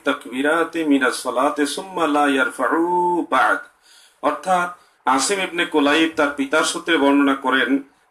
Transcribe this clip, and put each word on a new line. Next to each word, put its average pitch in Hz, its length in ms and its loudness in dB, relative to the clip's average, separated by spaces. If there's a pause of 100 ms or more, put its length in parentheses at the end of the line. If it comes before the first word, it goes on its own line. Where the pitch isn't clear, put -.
তাকবীরাতি 147 800 -2
মিনাস 131 380 2
সালাতি 139 440 0
সুম্মা 165 400 -4
লা 147 200 2
ইয়ারফা'ু 165 1040 0
বা'দ।" 104 280 2 (640)
অর্থাৎ 175 480 0 (340)
আসিম 143 360 0
ইবনে 170 260 -4
কুলাইব 151 500 2
তার 147 200 2
পিতার 156 280 0
সূত্রে 165 320 -2
বর্ণনা 139 380 4
করেন 131 480 0 (280)